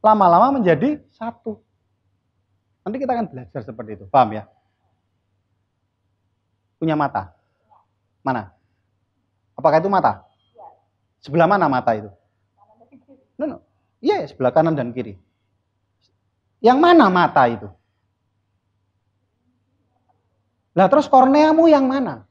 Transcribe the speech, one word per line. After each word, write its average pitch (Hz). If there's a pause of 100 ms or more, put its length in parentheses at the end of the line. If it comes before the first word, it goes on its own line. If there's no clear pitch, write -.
Lama-lama 214
menjadi 208 (160)
satu. 226 (1200)
Nanti 220
kita 262
akan 233
belajar 127
seperti 107
itu. -
Paham 117
ya? 107 (2250)
Punya 160
mata? 135 (880)
Mana? 113 (1040)
Apakah 151
itu 170
mata? 151 (960)
Sebelah 160
mana 180
mata 123
itu? 104 (1300)
No, 294
no. 269 (460)
Iya, 302
sebelah 127
kanan 160
dan 123
kiri. 113 (1400)
Yang 220
mana 339
mata 156
itu? 107 (3000)
Lah 185
terus 294
korneamu 302
yang 269
mana? 220